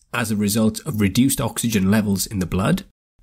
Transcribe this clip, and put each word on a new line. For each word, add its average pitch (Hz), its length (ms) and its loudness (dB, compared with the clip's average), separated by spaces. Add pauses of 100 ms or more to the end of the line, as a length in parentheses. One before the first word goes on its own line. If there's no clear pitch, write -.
(140)
as 120 160 -2
a 110 60 -2
result 107 500 0
of 107 140 -2
reduced 120 400 2
oxygen 107 500 0
levels 101 360 0
in 104 120 -6
the 90 80 -2
blood, 98 380 0 (380)